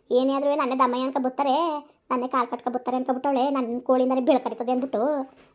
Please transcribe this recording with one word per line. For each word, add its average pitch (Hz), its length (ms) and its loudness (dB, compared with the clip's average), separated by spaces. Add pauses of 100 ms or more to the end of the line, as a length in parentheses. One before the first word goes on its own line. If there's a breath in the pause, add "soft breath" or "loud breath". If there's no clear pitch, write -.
(120)
ಏನೇ 262 220 2
ಆದ್ರೂ 285 220 0
ನನ್ನೇ 269 200 0
ದಮ್ಮ 254 280 2
ಅನ್ಕ 269 160 -2
ಬರ್ತಾರೆ, 285 640 0 (260 soft breath)
ನನ್ನೇ 254 160 -2
ಕಾಲ್ 254 200 0
ಕಟ್ಕ 247 200 -8
ಬರ್ತಾರೆ 247 300 -4
ಅನ್ಕೊಬಿಟ್ಟವಳೆ. 262 520 0
ನನ್ 254 320 -2
ಕೋಳಿಯಿಂದನೇ 262 400 2
ಬೆಳ್ಕರಿತದೆ 240 500 0
ಅಂದ್ಬಿಟ್ಟು 254 300 -2 (540 soft breath)